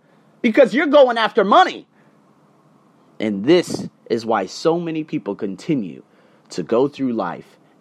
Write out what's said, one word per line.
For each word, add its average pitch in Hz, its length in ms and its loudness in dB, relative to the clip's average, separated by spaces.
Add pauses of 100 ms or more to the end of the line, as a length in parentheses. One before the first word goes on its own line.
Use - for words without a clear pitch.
(420)
because 233 320 4
you're 311 140 0
going 262 300 6
after 214 280 0
money. 311 420 2 (1300)
And 104 280 -4
this - 420 0 (220)
is 113 160 -4
why 110 200 -2
so 165 320 -2
many 160 280 -6
people 143 300 -8
continue 98 680 -6 (460)
to 90 140 -8
go 131 260 0
through 135 240 -6
life 87 440 -8 (240)